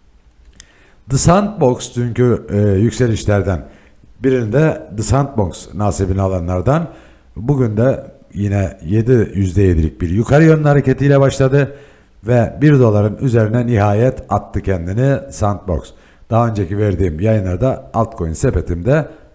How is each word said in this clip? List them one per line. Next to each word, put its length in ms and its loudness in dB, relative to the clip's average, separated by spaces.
The 80 -2
Sandbox 800 0
dünkü, 540 0
e, 80 -2
yükselişlerden 1080 0
birinde 640 0
The 60 -6
Sandbox 720 -2
nasibini 480 -2
alanlardan 680 -2
bugün 420 -2
de 340 -2
yine 520 -2
yedi, 500 0
yüzde 260 0
yedilik 400 2
bir 80 -4
yukarı 340 2
yönlü 240 4
hareketiyle 520 2
başladı 560 2
ve 340 2
bir 180 6
doların 420 2
üzerine 460 0
nihayet 600 2
attı 320 -4
kendini 720 -2
Sandbox. 600 -4
Daha 180 2
önceki 300 -4
verdiğim 420 -2
yayınlarda 720 -2
altcoin 400 -4
sepetimde 720 -2